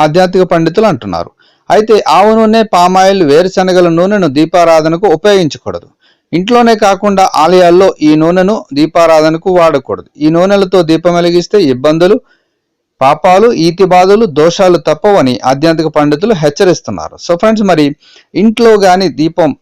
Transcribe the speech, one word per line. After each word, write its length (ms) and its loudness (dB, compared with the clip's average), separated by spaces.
ఆధ్యాత్మిక 500 0
పండితులు 380 0
అంటున్నారు. 380 -8
అయితే 220 2
ఆవు 220 2
నూనె, 240 2
పామాయిల్, 460 2
వేరుశనగల 560 0
నూనెను 300 0
దీపారాధనకు 680 0
ఉపయోగించకూడదు. 720 -2
ఇంట్లోనే 360 0
కాకుండా 400 0
ఆలయాల్లో 460 2
ఈ 20 2
నూనెను 340 0
దీపారాధనకు 800 0
వాడకూడదు. 500 -2
ఈ 140 0
నూనెలతో 520 0
దీపం 300 0
వెలిగిస్తే 400 -2
ఇబ్బందులు, 420 0
పాపాలు, 440 2
ఈతి 260 0
బాధలు, 320 2
దోషాలు 480 0
తప్పవని 480 0
ఆధ్యాత్మిక 460 -2
పండితులు 340 -2
హెచ్చరిస్తున్నారు. 720 -4
So 120 -4
ఫ్రెండ్స్, 320 -2
మరి 160 0
ఇంట్లో 300 2
గాని 220 2
దీపం 280 -2